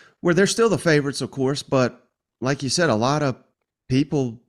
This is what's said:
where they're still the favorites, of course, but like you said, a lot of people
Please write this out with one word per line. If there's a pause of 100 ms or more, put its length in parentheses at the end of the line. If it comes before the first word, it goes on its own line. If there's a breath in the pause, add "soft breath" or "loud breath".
(200 loud breath)
where
they're
still
the
favorites,
of
course,
but (360)
like
you
said,
a
lot
of (520)
people